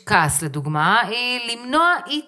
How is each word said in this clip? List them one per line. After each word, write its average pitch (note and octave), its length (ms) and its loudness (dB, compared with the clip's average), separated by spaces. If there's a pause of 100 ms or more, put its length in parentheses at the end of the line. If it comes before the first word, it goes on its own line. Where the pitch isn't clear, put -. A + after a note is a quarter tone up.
כעס, E3 360 2
לדוגמה, D#3 580 0
היא A#3+ 560 -4
למנוע D4+ 380 2 (120)
אי D4 220 -6